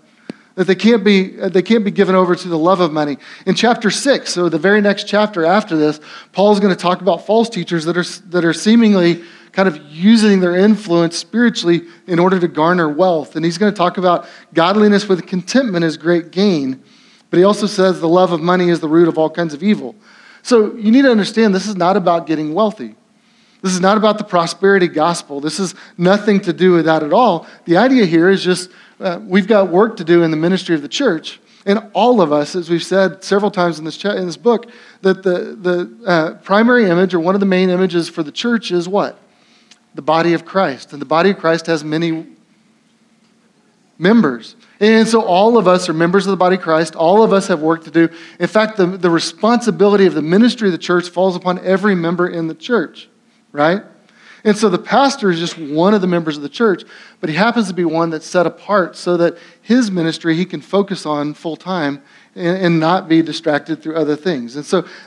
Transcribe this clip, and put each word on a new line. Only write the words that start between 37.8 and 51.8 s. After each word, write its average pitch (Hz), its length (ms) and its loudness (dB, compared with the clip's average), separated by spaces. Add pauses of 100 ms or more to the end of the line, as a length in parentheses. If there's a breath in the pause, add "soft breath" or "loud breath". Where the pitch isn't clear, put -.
for - 140 -10
the 143 100 -8
church - 400 -4
is 175 160 -2
what? 185 300 -2 (800 soft breath)
The 147 80 -14
body 165 300 2
of 165 120 -4
Christ. 160 480 -4
And 143 80 -12
the 139 60 -10
body 165 240 2
of 196 80 -4
Christ 165 260 -2
has 160 180 -2
many 160 440 -4 (1700)
members. 165 580 0 (240 soft breath)
And 220 280 4
so 226 140 2
all 202 360 4
of 185 100 4
us 180 220 2
are 165 40 -2
members 175 340 0
of 196 40 -2
the 185 60 -2
body 185 200 2
of 180 40 -8
Christ. 165 340 -2
All 185 280 4
of 196 100 2
us 190 140 0
have 170 140 -2
work 160 240 -2
to - 60 -20
do. 165 180 2 (300 loud breath)
In 175 80 -2
fact, 214 300 0
the, 190 80 2
the 185 240 -2
responsibility 202 960 2
of 160 80 2
the 151 80 -2
ministry 208 460 2
of 180 60 0
the 156 40 -6
church 175 320 -2
falls 180 260 -2
upon 180 240 -4
every 190 360 0